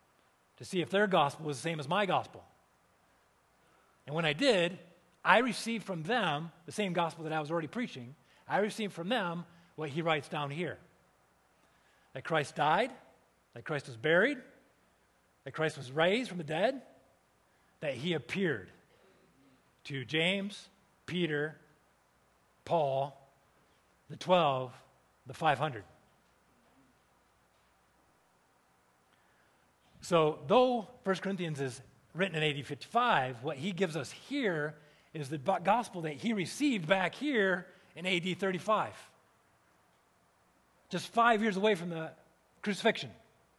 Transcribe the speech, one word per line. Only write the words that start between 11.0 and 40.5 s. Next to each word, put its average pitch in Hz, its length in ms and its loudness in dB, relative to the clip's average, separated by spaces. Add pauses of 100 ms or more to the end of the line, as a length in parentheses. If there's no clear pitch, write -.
that 135 120 -12
Christ 156 300 0
died, 170 360 4 (640)
that 120 100 -14
Christ 147 220 -6
was 127 100 -14
buried, 180 420 4 (1080)
that 131 80 -14
Christ 156 240 -2
was 131 140 -12
raised 180 380 4
from 180 100 -8
the 160 60 -6
dead, 196 380 0 (1000)
that 143 140 -4
he 156 180 -4
appeared 147 580 -2 (1120)
to 135 200 -6
James, 185 640 0 (380)
Peter, 156 500 -2 (1080)
Paul, 143 560 0 (880)
the 151 80 -14
twelve, 143 560 2 (540)
the 123 80 -14
five 151 240 2
hundred." 127 260 -4 (4000)
So 156 460 4
though 240 420 4 (140)
First 190 200 0
Corinthians 170 380 -4
is 127 200 -4 (340)
written 170 220 0
in 156 60 2
A 151 100 2
D 139 100 -4
fifty-five, 139 800 0
what 147 140 -4
he 185 160 -4
gives 165 240 0
us 131 160 -6
here 170 600 -2 (380)
is 147 160 -6
the 151 100 -6
bo-, 185 240 0
gospel 196 400 2
that 156 120 -4
he 226 180 -2
received 214 540 0
back 185 280 2
here 196 520 0 (300)
in 170 100 -6
A 185 120 2
D 175 160 -2
thirty-five, 180 600 0 (1900)